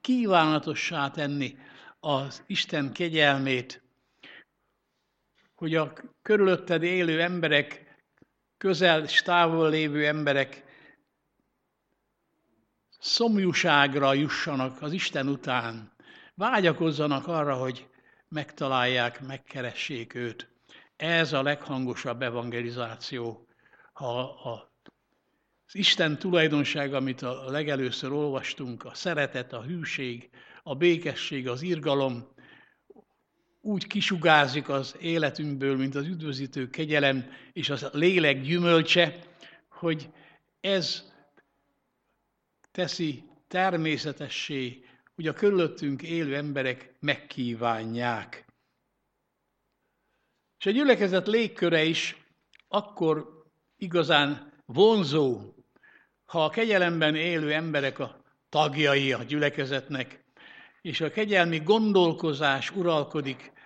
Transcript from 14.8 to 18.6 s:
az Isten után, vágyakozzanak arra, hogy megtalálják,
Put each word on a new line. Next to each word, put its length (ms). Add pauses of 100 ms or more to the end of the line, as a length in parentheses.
az 100
Isten 360
után, 640 (440)
vágyakozzanak 920
arra, 280
hogy 320 (400)
megtalálják, 960